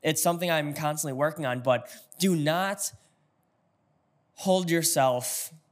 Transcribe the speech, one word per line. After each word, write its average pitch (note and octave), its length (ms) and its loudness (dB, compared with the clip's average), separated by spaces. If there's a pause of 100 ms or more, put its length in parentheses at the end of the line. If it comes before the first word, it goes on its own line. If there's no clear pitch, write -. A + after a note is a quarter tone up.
it's D3+ 200 0
something F3 280 0
I'm D3 240 0
constantly D3+ 440 -4
working D#3 280 -2
on. B2 140 -2
But B2 280 2 (300)
do F#3 180 4
not F3+ 560 -2 (1400)
hold F#3 360 0
yourself C3+ 800 0 (220)